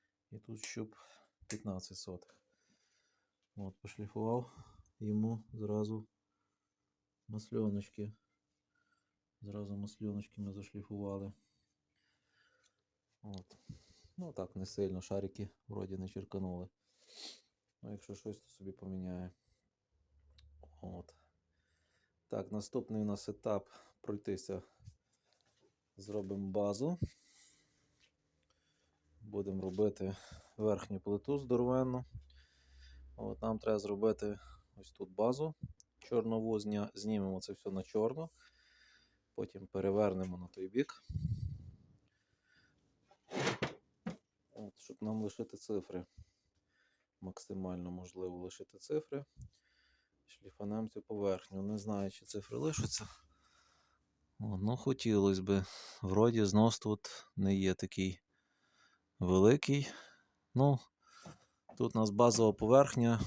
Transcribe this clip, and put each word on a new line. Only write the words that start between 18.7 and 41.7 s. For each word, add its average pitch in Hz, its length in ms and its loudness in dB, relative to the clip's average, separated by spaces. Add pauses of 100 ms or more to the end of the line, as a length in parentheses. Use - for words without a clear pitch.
поміняє. 92 600 -8 (1500)
От. 180 340 -14 (1120)
Так, 101 240 -6
наступний 107 500 -4
у 107 40 0
нас 101 240 -4
етап 101 400 -4 (320)
пройтися. 95 600 -6 (1400)
Зробимо 98 540 -4
базу. 104 480 0 (2250)
Будемо 101 400 -2
робити 95 540 2 (420)
верхню 104 420 0
плиту 104 380 -2
здоровенну. 127 680 2 (1080)
От, - 260 -8
нам - 180 0
треба 107 200 2
зробити 104 600 0 (360)
ось - 160 -20
тут 92 180 -10
базу 127 460 0 (440)
чорнову, 113 600 0
зня-, 104 340 -2
знімемо 98 480 -2
це 101 120 -10
все - 180 -8
на 95 120 -4
чорно, 127 460 0 (1080)
потім 98 320 -6
перевернемо 95 680 2
на 90 100 -12
той 95 200 -8
бік. 117 360 -2 (3500)